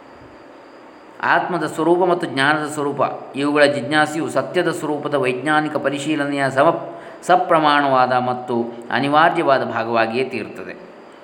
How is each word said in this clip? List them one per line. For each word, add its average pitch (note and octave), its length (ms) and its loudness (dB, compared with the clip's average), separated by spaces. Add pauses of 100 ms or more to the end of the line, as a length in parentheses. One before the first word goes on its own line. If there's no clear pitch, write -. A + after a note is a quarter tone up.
(1200)
ಆತ್ಮದ D#3+ 440 0
ಸ್ವರೂಪ D#3+ 320 2
ಮತ್ತು F3 280 0
ಜ್ಞಾನದ C#3+ 400 0
ಸ್ವರೂಪ C#3 340 -4 (360)
ಇವುಗಳ D3 280 4
ಜಿಜ್ಞಾಸೆಯು C#3+ 640 0
ಸತ್ಯದ D#3+ 420 -2
ಸ್ವರೂಪದ D3 440 -4
ವೈಜ್ಞಾನಿಕ C#3+ 640 0
ಪರಿಶೀಲನೆಯ C#3+ 720 -2
ಸಮ-, - 760 -2
ಸಪ್ರಮಾಣವಾದ D3 840 4
ಮತ್ತು B2 600 -2 (160)
ಅನಿವಾರ್ಯವಾದ C#3+ 720 2
ಭಾಗವಾಗಿಯೇ A#2 600 0
ತೀರುತ್ತದೆ. G2+ 520 -10 (480)